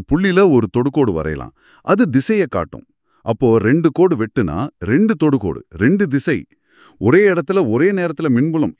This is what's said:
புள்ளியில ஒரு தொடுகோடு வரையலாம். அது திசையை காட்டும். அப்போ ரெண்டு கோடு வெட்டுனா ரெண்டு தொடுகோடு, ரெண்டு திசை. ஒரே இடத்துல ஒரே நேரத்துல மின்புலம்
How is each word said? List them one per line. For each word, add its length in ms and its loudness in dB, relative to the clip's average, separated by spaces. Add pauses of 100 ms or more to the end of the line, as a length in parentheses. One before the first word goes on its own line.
புள்ளியில 360 0 (100)
ஒரு 220 2
தொடுகோடு 420 0
வரையலாம். 400 -6 (320)
அது 240 2
திசையை 380 0
காட்டும். 380 -8 (380)
அப்போ 240 0 (120)
ரெண்டு 320 2
கோடு 240 2
வெட்டுனா 420 -4 (240)
ரெண்டு 320 0
தொடுகோடு, 460 -2 (180)
ரெண்டு 300 2
திசை. 280 -2 (640)
ஒரே 240 4
இடத்துல 340 0 (120)
ஒரே 220 0
நேரத்துல 380 -4
மின்புலம் 480 0